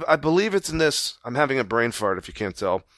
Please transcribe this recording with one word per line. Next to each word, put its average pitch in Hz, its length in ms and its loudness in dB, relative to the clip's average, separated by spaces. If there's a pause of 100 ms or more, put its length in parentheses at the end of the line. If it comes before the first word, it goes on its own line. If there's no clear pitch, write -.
I 156 80 6
believe 170 380 2
it's 190 160 -2
in 160 80 -4
this. - 480 0
I'm 120 100 -6
having 135 240 2
a 120 40 2
brain 117 280 0
fart, 98 260 -2
if 92 100 -10
you - 60 -16
can't 98 220 -6
tell. 92 280 -2 (140)